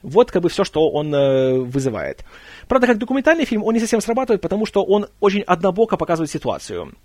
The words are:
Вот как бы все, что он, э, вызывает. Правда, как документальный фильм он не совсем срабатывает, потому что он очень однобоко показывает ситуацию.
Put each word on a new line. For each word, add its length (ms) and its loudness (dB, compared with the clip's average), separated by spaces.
Вот 280 2
как 120 0
бы 60 2
все, 160 0
что 240 0
он, 240 -2
э, 460 2
вызывает. 640 -4
Правда, 180 2
как 120 2
документальный 460 0
фильм 200 -2
он 100 0
не 60 2
совсем 200 0
срабатывает, 400 -2
потому 260 -2
что 180 0
он 220 2
очень 220 2
однобоко 540 0
показывает 340 -2
ситуацию. 640 -8